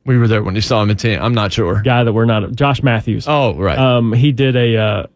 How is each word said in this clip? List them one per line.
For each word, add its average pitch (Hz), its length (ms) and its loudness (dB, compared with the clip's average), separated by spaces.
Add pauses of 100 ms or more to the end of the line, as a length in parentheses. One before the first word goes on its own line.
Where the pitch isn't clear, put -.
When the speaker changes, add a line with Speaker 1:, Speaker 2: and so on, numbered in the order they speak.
Speaker 1:
We 131 120 2
were 120 120 4
there 107 160 0
when 95 100 -4
you 107 60 -2
saw 110 200 0
him 104 100 2
in 104 60 0
T 110 140 -2
N 98 80 -2
A. 82 60 -6
I'm 120 100 0
not 104 180 -2
sure. 101 300 -2
Speaker 2:
Guy 120 220 2
that 117 80 0
we're 113 120 0
not, 107 280 0
Josh 139 320 -2
Matthews. 110 420 -2
Speaker 1:
Oh, 139 280 0
right. 92 220 -2
Speaker 2:
Um, 123 360 2
he 123 180 2
did 131 240 0
a, 120 220 2
uh, 107 400 -2